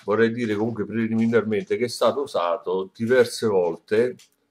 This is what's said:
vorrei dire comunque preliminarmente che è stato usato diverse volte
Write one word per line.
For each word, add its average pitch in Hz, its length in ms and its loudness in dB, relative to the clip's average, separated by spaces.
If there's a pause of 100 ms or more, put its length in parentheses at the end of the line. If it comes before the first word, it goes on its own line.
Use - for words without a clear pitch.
vorrei 110 260 2
dire 113 240 -4
comunque 107 320 -4
preliminarmente 110 880 0
che 117 100 -2
è - 20 -6
stato 120 320 0
usato 92 720 -4
diverse 120 540 2
volte 104 680 0 (360)